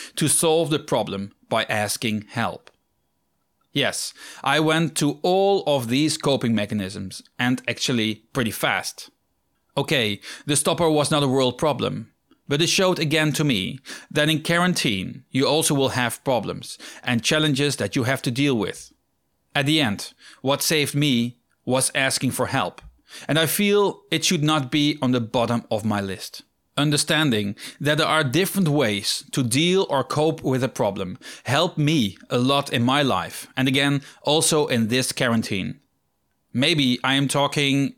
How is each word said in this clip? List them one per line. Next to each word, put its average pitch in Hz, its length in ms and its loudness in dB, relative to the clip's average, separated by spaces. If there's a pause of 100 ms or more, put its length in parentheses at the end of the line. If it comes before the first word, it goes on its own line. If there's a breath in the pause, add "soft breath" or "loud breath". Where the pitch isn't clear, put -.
(160 loud breath)
to 156 120 0
solve 160 400 2
the 151 100 2
problem 98 540 -4 (160)
by 113 160 0
asking 107 640 -2
help. 104 420 -6 (1000)
Yes, 123 400 -2 (320 loud breath)
I 143 160 2
went 156 360 2
to 143 260 0
all 190 440 2
of 135 220 0
these 147 300 0
coping 131 360 0
mechanisms, 101 680 -6 (160)
and 127 280 0
actually 113 500 -2 (160)
pretty 113 180 -2
fast. - 600 -4 (680)
Okay, 123 440 0 (240 loud breath)
the 143 120 0
stopper 165 340 2
was 147 200 2
not 151 120 2
a 139 60 2
world 127 280 2
problem, 110 560 -2 (360)
but 143 120 0
it 165 80 2
showed 185 300 2
again 156 340 2
to 156 120 0
me 117 340 0 (320 loud breath)
that 151 180 2
in 160 140 0
quarantine 170 880 0
you 131 160 0
also 156 260 2
will 135 180 2
have 117 340 -2
problems 98 540 -4 (240 loud breath)
and 120 200 0
challenges 147 540 0
that 120 200 -4
you 135 60 2
have 131 200 -2
to 143 80 -2
deal 135 280 0
with. - 340 -6 (600)
At 143 140 0
the 156 140 2
end, 107 340 -2 (280 loud breath)
what 139 200 -2
saved 151 320 0
me 123 440 0 (260)
was 127 300 0
asking 135 380 0
for 123 140 -2
help, 107 360 -4 (440 loud breath)
and 139 120 0
I 160 80 2
feel 202 640 2
it 160 140 0
should 156 200 0
not 151 260 0
be 147 320 2
on 127 80 2
the 127 100 2
bottom 117 500 0
of 107 140 -2
my 104 160 0
list. 95 420 -8 (340)
Understanding 143 800 2 (240 loud breath)
that 147 180 0
there 156 80 2
are 156 160 2
different 165 460 2
ways 117 640 0
to 139 100 0
deal 170 480 2
or 135 140 2
cope 160 400 -2
with 131 180 0
a 131 60 0
problem 98 500 -2 (240 loud breath)
helped 156 340 0
me 147 400 2 (140)
a 123 80 0
lot 139 340 2
in 120 120 2
my 139 180 2
life, 92 540 -2
and 131 100 2
again, 139 360 2 (200 loud breath)
also 151 460 2
in 117 180 2
this 123 240 0
quarantine. 110 680 -2 (720)
Maybe 135 500 2
I 131 120 0
am 139 120 2
talking 139 720 0